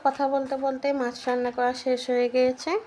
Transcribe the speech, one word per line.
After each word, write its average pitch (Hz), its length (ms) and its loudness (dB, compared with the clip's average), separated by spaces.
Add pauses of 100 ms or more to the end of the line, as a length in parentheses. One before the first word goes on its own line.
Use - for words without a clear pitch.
কথা 269 240 2
বলতে 269 280 0
বলতে 269 380 -2
মাছ 247 340 -2
রান্না 247 240 0
করা 247 220 0
শেষ 254 360 -2
হয়ে 247 200 2
গিয়েছে। 254 580 0